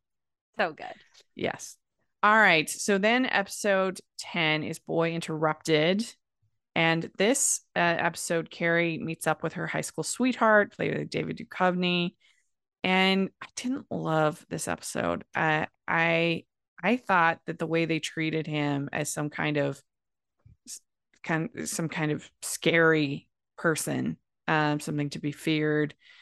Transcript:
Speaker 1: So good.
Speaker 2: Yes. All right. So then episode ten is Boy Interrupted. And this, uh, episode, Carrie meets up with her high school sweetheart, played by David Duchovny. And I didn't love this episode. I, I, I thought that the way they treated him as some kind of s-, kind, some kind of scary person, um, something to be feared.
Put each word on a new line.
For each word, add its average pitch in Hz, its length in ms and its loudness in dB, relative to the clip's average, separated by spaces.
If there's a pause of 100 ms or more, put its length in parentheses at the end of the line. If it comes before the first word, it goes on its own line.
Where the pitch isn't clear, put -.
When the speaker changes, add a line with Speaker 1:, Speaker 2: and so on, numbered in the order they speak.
(580)
Speaker 1:
So 196 160 0
good. - 300 -16 (300)
Speaker 2:
Yes. - 440 -8 (440)
All 208 140 6
right. 175 320 6
So - 300 0
then 233 260 2
episode 190 720 0 (200)
ten 156 440 -2
is 156 160 -6
Boy 165 340 0
Interrupted. 160 920 0 (680)
And 165 440 2
this, - 420 2 (140)
uh, - 60 -2
episode, 170 680 0
Carrie 170 480 0
meets 165 280 -6
up 156 160 0
with 160 120 -4
her 160 120 -6
high 156 140 -4
school - 240 -6
sweetheart, 226 680 2
played - 240 -4
by 147 80 -4
David 156 340 -4
Duchovny. 180 760 0 (720)
And 190 460 2 (120)
I - 40 -16 (100)
didn't 254 340 -6
love 160 580 0
this 160 200 -6
episode. - 560 -4 (100)
I, 156 320 0 (220)
I, 165 560 0 (380)
I 208 140 2
thought 170 500 2
that 165 120 -8
the 165 80 -4
way 165 180 2
they 160 140 0
treated 160 480 -4
him 147 460 -2
as 147 200 -4
some 151 180 -4
kind 151 280 -2
of 139 240 -2 (840)
s-, - 140 -16 (420)
kind, 160 280 -2 (140)
some 160 240 -4
kind 151 240 -2
of - 180 -8 (100)
scary 160 880 2 (300)
person, 151 580 -2 (320)
um, 151 320 2
something 147 300 -4
to - 80 -10
be 147 140 -6
feared. 151 640 0 (280)